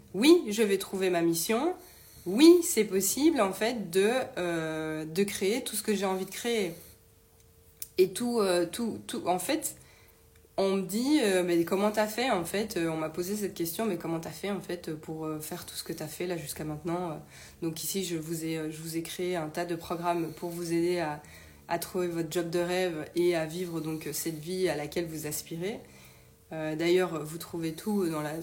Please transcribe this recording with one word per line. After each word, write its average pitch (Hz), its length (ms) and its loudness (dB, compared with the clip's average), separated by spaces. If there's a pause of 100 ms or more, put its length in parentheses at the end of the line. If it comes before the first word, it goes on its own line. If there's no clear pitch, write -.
(140)
oui, 302 360 8
je 214 140 2
vais 196 140 4
trouver 190 320 -2
ma 175 120 2
mission. 220 520 2 (520)
Oui, 294 380 10
c'est - 220 2
possible, 254 560 4
en 190 120 2
fait, 214 360 -2
de, 190 200 4 (280)
euh, 160 680 -4
de 160 180 0
créer 202 400 0
tout - 120 -6
ce - 80 -4
que 214 120 0
j'ai 190 100 0
envie 190 200 -2
de 190 60 -10
créer. 214 420 -2 (1200)
Et 185 120 6
tout, 240 300 0
euh, 180 260 4
tout, 208 400 -4
tout, - 220 -8
en 180 120 2
fait, - 360 -2 (840)
on 196 200 2
me 196 40 0
dit, 240 400 2
euh, « 190 240 4
Mais 170 180 4
comment 202 280 2
t'as 214 160 2
fait, 240 240 0
en 170 140 2
fait ? » 208 320 -2
Euh, 165 120 2
on 160 80 0
m'a 156 120 -2
posé 180 260 -4
cette 202 180 -4
question, « 170 340 -2
Mais 185 100 0
comment 165 220 -4
t'as 165 120 -8
fait, 190 180 -6
en 196 120 -4
fait, 175 340 -6
pour, 156 300 -8
euh, 156 140 -4
faire 165 260 -10
tout - 100 -14
ce - 80 -8
que 165 100 -8
t'as 160 140 -8
fait, 180 180 -6
là, 175 120 -2
jusqu'à 151 260 -8
maintenant ? » 165 480 -4
Euh, 151 40 -8 (460)
donc 165 220 -4
ici, 196 200 -2
je 170 120 -4
vous 160 300 -6
ai, 160 120 -2
euh, 156 140 -4
je 156 60 -10
vous 160 200 -8
ai 165 60 -2
créé 180 320 -4
un 156 140 -4
tas 170 160 -4
de 175 100 -4
programmes 170 560 -2
pour 175 180 -8
vous 170 240 -6
aider 170 260 2
à, 151 220 -4 (460)
à 170 100 -2
trouver 180 300 -4
votre 165 240 -4
job 170 180 -2
de 175 100 0
rêve 175 560 -2
et 175 200 4
à 160 100 0
vivre, 165 360 -6
donc, 156 320 -6
cette 160 260 -4
vie 180 300 -2
à 147 60 0
laquelle 151 320 -4
vous 156 200 -8
aspirez. 165 520 -6 (720)
Euh, 156 240 -4
d'ailleurs, 170 480 2
vous 156 140 -8
trouvez 160 360 -6
tout 202 360 0
dans 156 120 -2
la, 147 220 -4